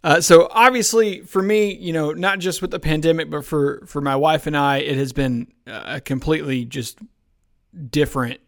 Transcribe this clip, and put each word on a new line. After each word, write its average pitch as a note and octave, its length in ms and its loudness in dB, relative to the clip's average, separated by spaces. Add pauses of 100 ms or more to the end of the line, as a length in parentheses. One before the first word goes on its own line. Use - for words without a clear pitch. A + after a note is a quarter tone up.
uh, E3 160 4
so E3+ 280 8
obviously A3+ 680 2
for F#3+ 220 -4
me, G#3 340 0
you F3 160 -8
know, D#3 220 -2
not F#3 260 -2
just F3+ 220 -4
with F3+ 100 -6
the - 80 -6
pandemic, D#3 500 0
but D3 140 -8
for, C#3+ 440 -2
for D3 120 -8
my C#3 160 -2
wife D#3 320 0
and D3+ 80 -4
I, C#3+ 220 0
it C#3 180 -4
has C3+ 160 -4
been B2+ 400 -4 (160)
a A#2 320 -10
completely C3+ 640 -4
just A#2+ 360 -10 (920)
different C3+ 580 -4